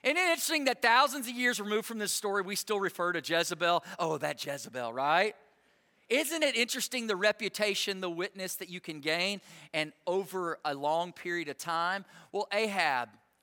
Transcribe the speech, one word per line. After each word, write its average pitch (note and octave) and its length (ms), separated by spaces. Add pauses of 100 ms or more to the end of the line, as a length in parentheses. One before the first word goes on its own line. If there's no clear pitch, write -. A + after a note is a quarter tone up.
Isn't D4 120
it F4+ 140
interesting D4+ 360
that B3+ 160
thousands A#3+ 460
of B3 60
years B3 260
removed G#3 260
from A3+ 120
this G3+ 160
story, G3+ 300
we G3 120
still G#3 240
refer F3+ 320
to E3+ 100
Jezebel? E3+ 600 (160)
"Oh, D#3+ 200
that D3 260
Jezebel," B2+ 480
right? D#3 420 (720)
Isn't D4+ 360
it C4 120
interesting A#3 520
the G3+ 100
reputation, G3+ 840
the F#3 100
witness F#3 460
that F3+ 140
you F3+ 100
can D#3 220
gain F3 400 (320)
and D#3 180 (140)
over F3+ 580
a D3 100
long D#3+ 380
period E3+ 380
of C#3 80
time? F3 480 (260)
Well, G3+ 220
Ahab E3+ 560 (340)